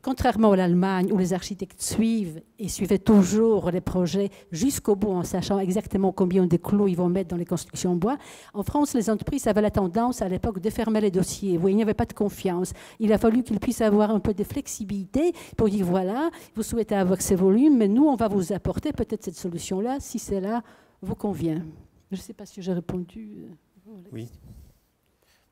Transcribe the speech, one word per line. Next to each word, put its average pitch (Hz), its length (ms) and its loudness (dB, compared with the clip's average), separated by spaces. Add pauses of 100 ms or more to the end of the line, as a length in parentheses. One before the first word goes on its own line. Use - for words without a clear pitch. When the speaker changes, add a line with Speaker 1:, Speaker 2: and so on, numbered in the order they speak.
Speaker 1:
Contrairement 226 500 2
à 190 40 6
l'Allemagne, 185 560 2
où 202 60 2
les 180 160 0
architectes - 480 -8
suivent 214 580 -2 (180)
et 208 120 -6
suivaient 190 280 0
toujours 202 720 4
les 180 120 -2
projets 185 480 -2 (200)
jusqu'au 214 460 0
bout 202 140 -2
en 175 140 -2
sachant 202 340 -2
exactement 190 520 0
combien 185 360 2
de 170 100 2
clous 202 320 0
ils 175 80 0
vont 175 140 0
mettre 180 180 -2
dans 180 80 -6
les 170 80 -4
constructions - 480 -4
en 175 40 2
bois, 220 200 0 (380)
en 202 80 -4
France, 294 320 0
les 269 160 0
entreprises 247 360 -2
avaient 208 140 4
la 208 100 2
tendance 220 520 0
à 190 80 -2
l'époque 185 280 -4
de 196 120 -2
fermer 214 320 0
les 208 80 2
dossiers. 180 460 -2
Vous 165 40 0
voyez, 190 140 2
il - 20 4
n'y 226 60 4
avait 214 100 0
pas 233 140 0
de - 80 -18
confiance. 185 580 -2 (260)
Il 214 140 2
a 202 60 4
fallu 233 240 4
qu'ils 208 180 -4
puissent 233 220 -2
avoir 214 280 4
un 208 100 2
peu 220 120 -2
de 196 100 -2
flexibilité 226 920 -4 (240)
pour 220 100 4
dire, « 196 180 0
Voilà, 190 440 0 (240)
vous 220 80 -6
souhaitez 220 320 -2
avoir 190 260 2
ces - 140 0
volumes, 220 420 6
mais 220 100 4
nous, 240 200 4
on 277 100 4
va 220 120 0
vous 196 260 0
apporter - 400 -4
peut-être 220 280 -4
cette 180 140 -10
solution-là, 190 640 -4
si - 180 -10
cela 208 440 -4 (400)
vous 190 120 -6
convient. » 165 480 -4 (480)
Je 196 60 -8
ne 180 60 -12
sais - 100 -18
pas 202 140 -18
si - 160 -16
j'ai 185 100 -4
répondu, 180 800 -8 (400)
euh, 208 80 -20
à 175 40 -20
la 190 80 -20
Speaker 2:
Oui. 113 120 -12
Speaker 1:
question. 117 180 -18 (1120)